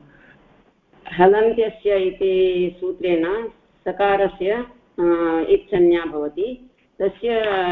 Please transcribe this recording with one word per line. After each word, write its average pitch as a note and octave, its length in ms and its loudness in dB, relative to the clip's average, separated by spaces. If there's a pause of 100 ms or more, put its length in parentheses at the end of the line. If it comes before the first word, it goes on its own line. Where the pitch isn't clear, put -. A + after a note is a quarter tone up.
(1120)
हलन्त्यस्य G#3 840 2
इति F#3 840 0
सूत्रेण F3+ 680 -2 (400)
सकारस्य, G3 640 0 (480)
अ, F3+ 60 0 (440)
इत्संज्ञा F3 560 2
भवति, D#3 680 -8 (320)
तस्य A3 400 -2 (280)